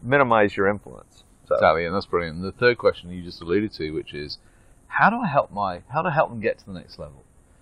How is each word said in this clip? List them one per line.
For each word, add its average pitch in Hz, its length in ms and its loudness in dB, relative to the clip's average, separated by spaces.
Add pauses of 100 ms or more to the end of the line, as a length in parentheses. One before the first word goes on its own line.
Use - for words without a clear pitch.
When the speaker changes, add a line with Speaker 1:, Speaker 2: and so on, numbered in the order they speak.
Speaker 1:
minimize 117 540 4
your 98 120 2
influence. 65 560 -8 (220)
So. - 100 2
Speaker 2:
Exactly, 85 280 4
and 82 100 -2
that's 98 120 -2
brilliant. 85 300 -2
And 90 80 -6
the 95 80 -6
third 123 260 2
question 87 320 0
you 90 120 -12
just 87 200 -14
alluded 98 320 0
to, 78 160 -6
which 76 240 -8
is, 73 240 -12 (500)
how 165 220 2
do 233 60 0
I 240 100 -4
help 139 260 0
my, 95 360 -6
how 131 140 -4
do 180 60 -4
I 160 40 -2
help 143 180 0
them 113 100 -12
get 110 200 -4
to - 60 -20
the 98 60 -14
next - 260 -16
level? 73 260 -16 (380)